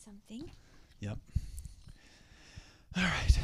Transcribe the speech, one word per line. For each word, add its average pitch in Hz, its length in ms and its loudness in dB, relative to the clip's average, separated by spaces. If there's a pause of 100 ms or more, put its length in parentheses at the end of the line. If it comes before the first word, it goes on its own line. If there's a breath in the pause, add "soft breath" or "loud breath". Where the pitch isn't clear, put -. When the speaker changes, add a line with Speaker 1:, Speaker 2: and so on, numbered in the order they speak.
Speaker 1:
something. 220 480 -12 (500 soft breath)
Speaker 2:
Yep. 104 180 -4 (1800 soft breath)
All 185 60 4
right. - 420 6